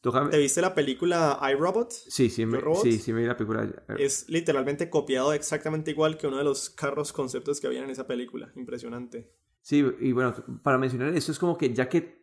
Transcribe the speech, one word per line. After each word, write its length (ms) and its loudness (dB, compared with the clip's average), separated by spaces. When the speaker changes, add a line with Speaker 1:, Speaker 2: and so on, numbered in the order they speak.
Speaker 1:
Toca- 300 2
Speaker 2:
¿Te 80 6
viste 200 2
la 140 2
película 640 2
iRobot? 380 0
Speaker 1:
Sí, 400 0
sí, 160 -2
me, 100 0
Speaker 2:
¿Yo 40 0
Robot? 200 2
Speaker 1:
sí, 160 6
sí 160 -2
me 80 0
vi 60 2
la 100 -2
película. 340 -2
Speaker 2:
Es 280 0
literalmente 600 0
copiado 440 2
exactamente 580 -2
igual 260 2
que 80 -6
uno 120 0
de 60 0
los 280 0
carros 420 -4
conceptos 480 -4
que 60 -4
habían 160 -4
en 80 -8
esa 160 -8
película. 480 -6
Impresionante. 760 -10
Speaker 1:
Sí, 240 4
y 140 2
bueno, 200 2
para 160 4
mencionar, 340 0
eso 180 0
es 60 -4
como 220 2
que 160 2
ya 120 2
que 140 2